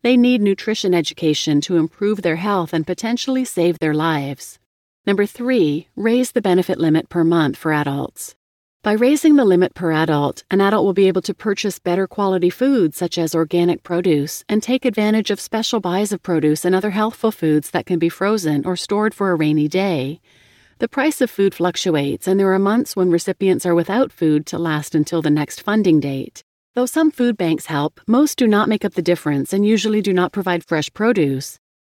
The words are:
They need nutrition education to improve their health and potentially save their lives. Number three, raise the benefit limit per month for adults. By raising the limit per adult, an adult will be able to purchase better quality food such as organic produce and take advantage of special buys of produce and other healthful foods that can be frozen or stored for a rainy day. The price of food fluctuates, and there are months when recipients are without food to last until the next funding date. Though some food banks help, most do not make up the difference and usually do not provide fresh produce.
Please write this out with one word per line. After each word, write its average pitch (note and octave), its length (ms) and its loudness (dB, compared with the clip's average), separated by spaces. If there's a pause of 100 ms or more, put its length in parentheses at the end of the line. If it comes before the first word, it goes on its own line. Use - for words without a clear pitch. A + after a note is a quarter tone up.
They B3 140 4
need B3 240 4
nutrition G3+ 520 0
education D#3 680 0
to F3 160 -2
improve G3+ 460 -2
their D#3+ 120 0
health F3+ 380 -2
and D#3+ 120 -2
potentially A#3+ 600 -4
save E3+ 340 -2
their D#3 160 -2
lives. D3+ 640 -4 (480)
Number G3+ 180 2
three, G#3 680 0
raise A#3 380 0
the A3+ 100 0
benefit F#3 380 0
limit D#3+ 280 2
per E3+ 140 0
month E3 340 2
for D#3 160 -4
adults. C#3+ 640 -4 (480)
By G#3 120 2
raising C#4+ 420 4
the C4+ 80 4
limit F3+ 280 4
per E3+ 200 -2
adult, D#3 580 0
an F#3+ 100 2
adult G3 240 2
will G3 100 2
be G3 120 4
able F#3 160 2
to G3+ 100 -6
purchase G3+ 460 -4
better F#3 300 -2
quality F#3+ 420 0
food A#3+ 460 2
such F3 200 -4
as E3 160 -2
organic F3 520 0
produce E3+ 640 -2
and G#3+ 160 -2
take B3+ 200 -2
advantage G#3+ 460 0
of G3+ 100 -4
special A3+ 380 -4
buys F#3+ 320 -2
of G3+ 140 -8
produce D#3 400 0
and F#3 100 2
other G3 160 0
healthful G#3+ 400 -2
foods D3+ 400 -2
that D3 160 -4
can F3 140 -2
be E3+ 80 2
frozen F3+ 580 -2
or F3+ 80 -2
stored G#3+ 400 -2
for G3 160 -2
a F3 60 2
rainy D3+ 320 0
day. D#3+ 520 -2 (580)
The A#3 100 -2
price D4 320 -2
of A#3+ 100 2
food G3 240 0
fluctuates, E3 720 -2
and F#3+ 140 2
there F#3+ 120 2
are F#3+ 60 2
months G3+ 380 0
when F3+ 160 2
recipients F#3 520 0
are F3 100 2
without G3 360 0
food D3+ 360 0
to E3+ 120 -8
last D#3+ 380 -4
until D#3 260 0
the D#3 80 0
next D3 320 -2
funding G3 380 2
date. C3+ 420 -8 (320)
Though B3 120 0
some D#4 260 0
food A#3+ 240 0
banks D#3+ 300 -2
help, D3+ 420 -4
most C4+ 280 2
do A#3+ 120 2
not G#3 200 2
make G#3+ 160 -2
up G3+ 100 -4
the F3 60 -2
difference D#3 520 0
and G3 120 2
usually G#3+ 380 2
do G3 100 0
not F3+ 200 0
provide F3+ 320 -2
fresh D#3 280 -4
produce. D#3+ 640 0 (300)